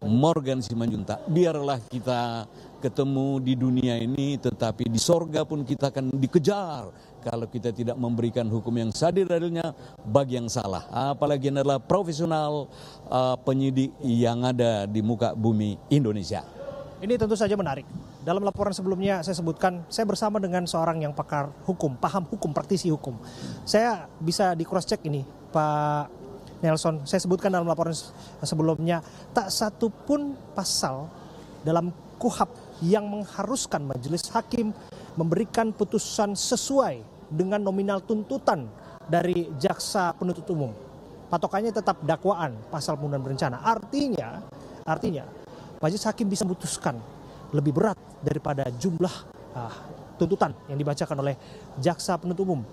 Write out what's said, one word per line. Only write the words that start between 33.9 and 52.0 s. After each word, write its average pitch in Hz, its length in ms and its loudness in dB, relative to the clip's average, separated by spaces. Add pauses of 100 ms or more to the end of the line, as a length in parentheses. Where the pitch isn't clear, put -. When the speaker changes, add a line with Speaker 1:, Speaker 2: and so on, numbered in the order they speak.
Speaker 2:
hakim 220 400 0 (400)
memberikan 196 560 2
putusan 208 640 0
sesuai 226 640 2 (320)
dengan 185 320 2
nominal 196 400 0
tuntutan 214 640 0 (400)
dari 170 480 2
jaksa 175 640 0
penuntut 180 320 -2
umum. 139 240 0 (560)
Patokannya 196 400 0
tetap 196 320 0
dakwaan, 160 560 0 (160)
pasal 151 240 -2
pembunuhan 143 240 -2
berencana. 135 400 -2
Artinya, 214 800 0 (400)
artinya 160 440 -2 (520)
majelis 185 280 0
hakim 214 200 0
bisa 196 160 0
memutuskan 170 560 -2 (560)
lebih 147 160 4
berat 185 280 2 (200)
daripada 147 480 -2 (120)
jumlah, 165 360 0 (400)
ah, 117 200 -6 (440)
tuntutan 170 320 4 (160)
yang 139 120 -4
dibacakan 143 440 0
oleh 139 120 0 (440)
jaksa 170 400 2